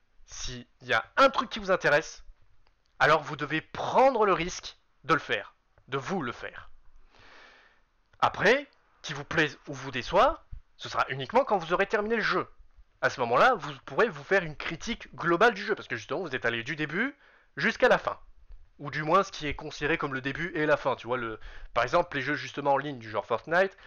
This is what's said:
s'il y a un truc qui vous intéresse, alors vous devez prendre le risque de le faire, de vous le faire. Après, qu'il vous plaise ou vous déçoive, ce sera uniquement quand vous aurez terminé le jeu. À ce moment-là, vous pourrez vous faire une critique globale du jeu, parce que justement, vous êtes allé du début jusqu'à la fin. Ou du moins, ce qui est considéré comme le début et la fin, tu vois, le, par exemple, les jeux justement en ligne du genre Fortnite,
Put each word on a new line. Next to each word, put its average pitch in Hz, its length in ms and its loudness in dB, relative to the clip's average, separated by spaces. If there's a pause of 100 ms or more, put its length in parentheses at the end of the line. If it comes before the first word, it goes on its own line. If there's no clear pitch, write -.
(240)
s'il - 420 -10 (160)
y 123 120 2
a 113 100 4 (140)
un 269 100 8
truc - 220 -2
qui 226 100 -8
vous 190 100 -6
intéresse, 160 540 0 (760)
alors 147 240 4
vous 139 140 -8
devez 147 240 -2
prendre 226 680 2
le 190 80 4
risque - 420 -6 (280)
de 156 100 2
le 139 60 2
faire, 104 340 -6 (340)
de 131 80 -6
vous 143 240 -4
le 120 120 -6
faire. - 360 -14 (1500)
Après, 208 480 2 (320)
qu'il 147 160 -10
vous 143 80 -10
plaise 151 420 0
ou 151 60 -12
vous 135 180 -10
déçoive, 185 460 2 (400)
ce - 140 -12
sera 120 180 0
uniquement 139 360 2
quand 214 120 2
vous 165 160 -2
aurez 190 140 2
terminé 220 300 0
le 208 60 0
jeu. 170 240 0 (540)
À 131 80 2
ce - 120 -2
moment-là, 123 340 4
vous 147 180 -6 (140)
pourrez 135 220 2
vous 143 160 -10
faire 190 180 2
une 151 140 -8
critique - 580 -8
globale 175 400 4
du 202 100 -8
jeu, 208 100 -2
parce - 140 -10
que 117 80 -4
justement, 131 240 -6
vous 147 160 -6
êtes - 80 -6
allé 117 180 0
du 147 140 -8
début 165 400 -4 (400)
jusqu'à 220 320 2
la 180 100 6
fin. - 180 -4 (600)
Ou 143 120 -10
du 147 120 -6
moins, 170 200 6
ce - 80 -4
qui 147 160 -8
est 139 80 -2
considéré 151 440 -4
comme 143 160 -4
le 131 60 -4
début 139 340 -4
et 151 120 0
la 147 100 6
fin, 127 200 0
tu - 100 -14
vois, 127 120 -2
le, 113 200 -6 (360)
par 120 100 2
exemple, 170 320 2
les 135 60 -2
jeux 143 120 -2
justement 139 380 -2
en 139 60 6
ligne 143 200 -6
du 110 120 -14
genre 104 160 -2
Fortnite, 170 500 0 (100)